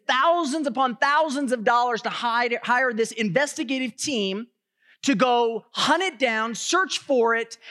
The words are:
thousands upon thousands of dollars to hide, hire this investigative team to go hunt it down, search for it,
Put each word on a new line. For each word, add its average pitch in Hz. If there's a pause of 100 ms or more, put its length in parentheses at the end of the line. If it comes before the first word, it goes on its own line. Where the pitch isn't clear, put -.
thousands 302
upon 254
thousands 285
of 233
dollars 240
to 220
hide, 233
hire 247
this 220
investigative 254
team 214 (560)
to 269
go 240
hunt 330
it 311
down, 226
search -
for 233
it, 226 (140)